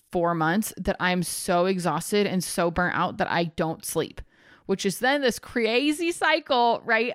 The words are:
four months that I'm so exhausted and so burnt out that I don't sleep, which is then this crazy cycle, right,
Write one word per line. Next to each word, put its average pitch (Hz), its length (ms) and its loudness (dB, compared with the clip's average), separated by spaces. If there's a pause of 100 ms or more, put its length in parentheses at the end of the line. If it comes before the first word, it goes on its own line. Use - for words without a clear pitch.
(120)
four 170 220 2
months 165 440 0
that 190 220 -2
I'm 180 240 0
so 175 420 0
exhausted 185 600 0
and 185 180 -2
so 175 280 0
burnt 180 240 0
out 160 220 -2
that 180 120 -2
I 170 160 0
don't 160 380 -4
sleep, - 380 -4 (440)
which 196 200 -2
is 190 140 -2
then 277 220 2
this 247 180 0
crazy 294 720 0
cycle, 302 720 2
right, 233 300 0